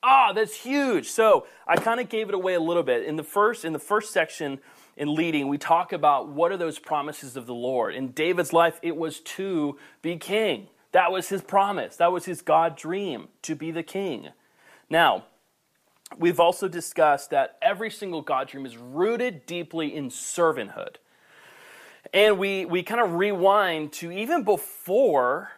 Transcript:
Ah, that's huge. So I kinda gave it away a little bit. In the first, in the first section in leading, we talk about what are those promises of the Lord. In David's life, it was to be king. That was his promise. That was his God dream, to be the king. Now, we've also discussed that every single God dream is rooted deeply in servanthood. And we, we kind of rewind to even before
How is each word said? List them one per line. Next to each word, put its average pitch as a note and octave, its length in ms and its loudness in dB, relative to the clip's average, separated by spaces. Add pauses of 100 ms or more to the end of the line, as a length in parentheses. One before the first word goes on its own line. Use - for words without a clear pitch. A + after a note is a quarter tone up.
Ah, B3+ 300 6
that's G#3+ 220 -2
huge. C4 560 0
So G#3+ 360 6 (200)
I E3+ 100 4
kinda A#3 280 0
gave A3 240 -4
it G3+ 60 -2
away F#3 200 0
a E3+ 60 2
little E3+ 240 0
bit. A#2+ 200 0
In D3+ 120 -4
the D#3 80 -6
first, G#3 400 2
in E3 80 -4
the D3 80 -6
first G#3+ 320 -2
section D#3 480 -2 (360)
in D3 180 -2
leading, D#3 340 0
we C#3+ 100 -2
talk D#3 340 0
about D3 360 2
what D#3+ 240 0
are G3 40 -6
those E3 220 -6
promises C#3+ 580 -6
of B2 100 -12
the B2 80 -8
Lord. A#2+ 400 -2
In B2+ 180 -6
David's E3+ 400 -2
life, E3 300 4
it E3 140 -4
was D#3+ 240 -6
to D#3+ 580 -4 (240)
be E3+ 140 -4
king. F#3 520 -2 (240)
That F3 180 4
was F#3 180 -4
his G3 140 -4
promise. G3 540 0
That F3 160 4
was F3 120 -4
his F3+ 180 -8
God D#3+ 340 2
dream, E3 520 -8 (140)
to D#3+ 120 -6
be D3+ 160 -10
the E3 120 -6
king. E3 460 -6 (600)
Now, D#3 380 4 (920)
we've E3+ 240 2
also F3+ 280 2
discussed D#3+ 640 0
that C#3 300 0
every G3+ 300 -2
single F3+ 320 -8
God C3+ 260 -2
dream C#3 180 -12
is A#2 100 -14
rooted F3+ 720 -2
deeply D#3+ 480 -6
in C#3+ 160 -6
servanthood. B2+ 840 -2 (1160)
And G#3 260 6
we, G3 260 -2
we F3+ 180 -2
kind A3 180 -2
of F#3 140 2
rewind F#3 800 2
to E3+ 160 -10
even A#3 320 -2
before F#3 1160 0